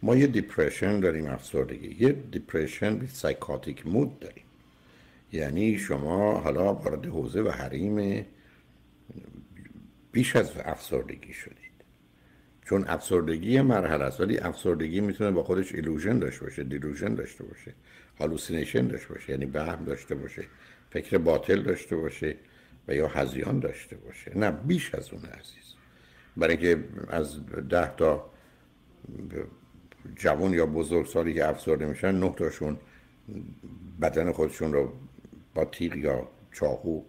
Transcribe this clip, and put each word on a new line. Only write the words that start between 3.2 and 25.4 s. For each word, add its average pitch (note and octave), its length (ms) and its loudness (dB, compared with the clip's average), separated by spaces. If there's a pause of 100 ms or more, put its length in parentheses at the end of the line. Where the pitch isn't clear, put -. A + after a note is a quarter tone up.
مود B2+ 320 0
داریم. - 260 -16 (880)
یعنی E2+ 460 2
شما F#2 600 0
حالا E2 360 2
وارد D2 320 -4
حوزه D#2 360 -2
و G2+ 80 0
حریم G2+ 760 -2 (1900)
بیش B2 240 4
از A2+ 160 4 (120)
افسردگی - 680 -4
شدید. - 240 -16 (1080)
چون G2 240 2
افسردگی E2 640 0
یه C3 120 8
مرحله F2 420 4
است، C2+ 160 -2
ولی G2 180 2
افسردگی E2 640 0
می‌تونه G#2 300 0
با E2+ 120 2
خودش F#2 320 0
ایلوژن D#2+ 440 0
داشته C2+ 260 -4
باشه، - 200 -8
دیلوژن C#2+ 500 -4
داشته - 300 -8
باشه، - 300 -18 (460)
هالوسینیشن D#2 680 0
داشته - 280 -6
باشه، - 180 -8
یعنی C2+ 120 -2
وهم D2+ 400 -4
داشته - 300 -6
باشه، - 300 -10 (460)
فکر - 280 0
باطل E2 440 4
داشته F2 340 -2
باشه D#2 400 -4 (520)
و - 60 0
یا D2+ 140 2
هذیان C2+ 500 0
داشته - 380 -6
باشه. - 420 -10
نه، G#2 120 4
بیش C#3 440 0
از - 180 -6
اون F2 100 -12
عزیز. - 520 -18 (640)